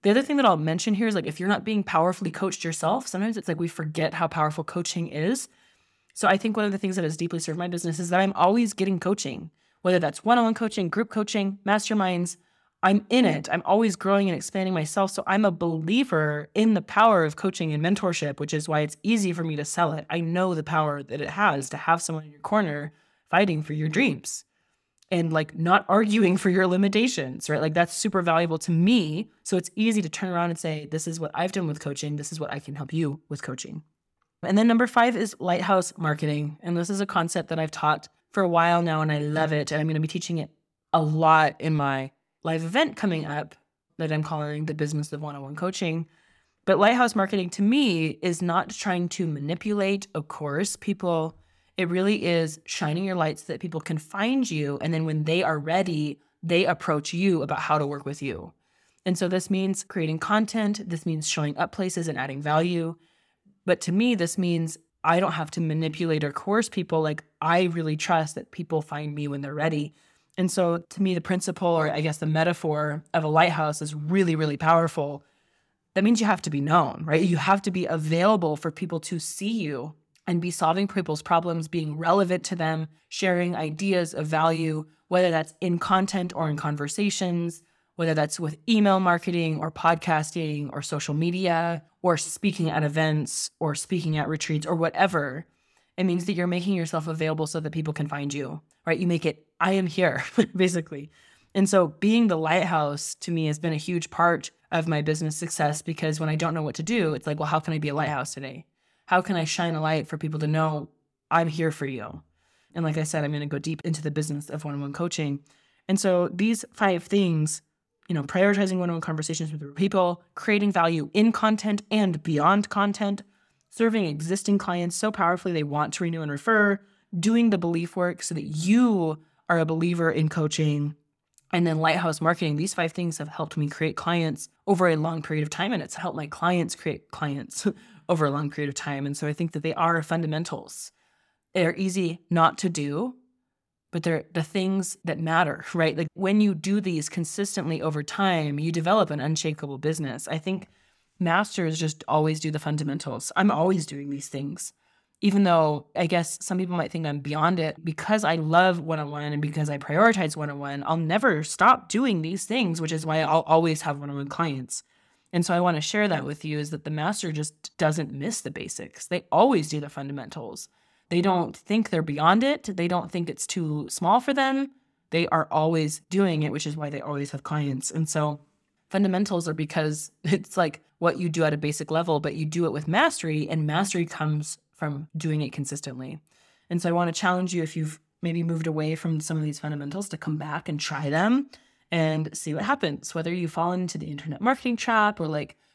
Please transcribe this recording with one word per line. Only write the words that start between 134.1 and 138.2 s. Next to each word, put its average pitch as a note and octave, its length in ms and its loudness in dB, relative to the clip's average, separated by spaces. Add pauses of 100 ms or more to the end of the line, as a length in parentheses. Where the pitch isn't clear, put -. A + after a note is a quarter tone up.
over F#3 200 6
a E3 80 6
long D#3+ 280 -2
period D#3 180 -2
of D3+ 80 -2
time, F#3+ 240 -2
and F3 80 -2
it's - 140 -10
helped F3+ 200 -6
my D3+ 120 -6
clients E3+ 480 0
create - 340 -8
clients - 560 -6 (220)
<laughs> - 220 -18
over D#3 160 2